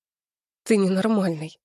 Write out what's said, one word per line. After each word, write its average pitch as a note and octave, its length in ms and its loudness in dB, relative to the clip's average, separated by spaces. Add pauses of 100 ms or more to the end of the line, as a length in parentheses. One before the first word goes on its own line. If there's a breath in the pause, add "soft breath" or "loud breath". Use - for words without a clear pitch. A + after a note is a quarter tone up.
(640)
«Ты A3 120 2
ненормальный», F#3+ 880 -2